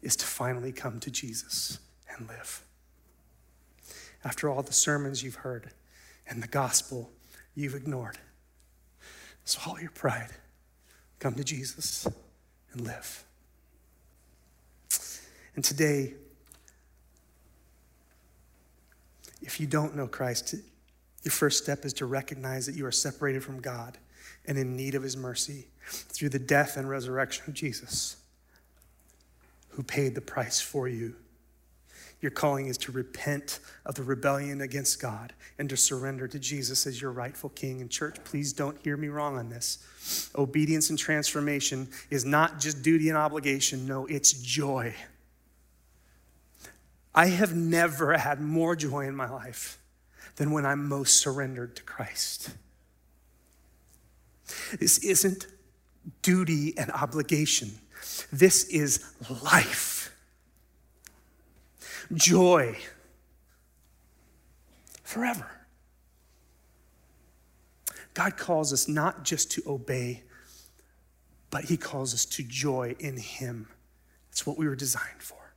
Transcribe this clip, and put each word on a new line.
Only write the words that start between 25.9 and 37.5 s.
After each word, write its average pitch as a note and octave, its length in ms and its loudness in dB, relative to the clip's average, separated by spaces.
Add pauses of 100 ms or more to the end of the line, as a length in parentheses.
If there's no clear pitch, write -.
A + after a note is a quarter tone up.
the C3+ 100 -2
death C#3+ 360 4
and C3+ 140 -4
resurrection C3 580 -2
of D3+ 60 -8
Jesus, - 640 -6 (1500)
who C3+ 140 -8
paid C3 320 0
the - 60 -6
price - 380 -2
for C3 280 -2
you. A#2 280 -6 (1040)
Your C#3 120 -2
calling C#3 360 2
is B2 120 -4
to - 120 -6
repent - 680 -4 (260)
of B2+ 100 -6
the C#3 80 -6
rebellion C#3 580 0
against C3+ 400 -2
God A2+ 320 -8 (240)
and C#3+ 120 -2
to C3 80 -4
surrender C3 500 0
to C#3+ 100 -8
Jesus C3 480 -2
as B2+ 160 -6
your C3+ 100 -4
rightful B2+ 400 -8